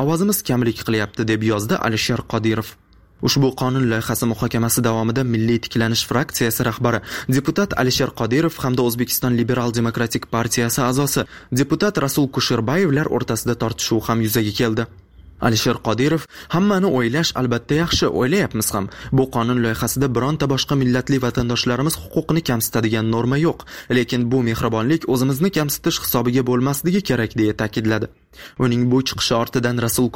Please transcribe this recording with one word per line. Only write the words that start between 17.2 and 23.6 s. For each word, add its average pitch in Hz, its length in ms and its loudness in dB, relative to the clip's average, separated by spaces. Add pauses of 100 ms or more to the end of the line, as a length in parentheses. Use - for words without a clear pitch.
albatta 120 420 0
yaxshi, - 240 0 (140)
o'ylayapmiz 127 540 0
ham. 101 120 -2 (320)
Bu 131 60 4 (100)
qonun 123 300 2
loyihasida 117 520 0
bironta 143 360 0
boshqa 135 280 0
millatli 127 440 0
vatandoshlarimiz 123 800 0
huquqini 160 460 -2
kamsitadigan 113 640 0
norma 120 220 0 (100)
yo'q, 156 120 0 (380)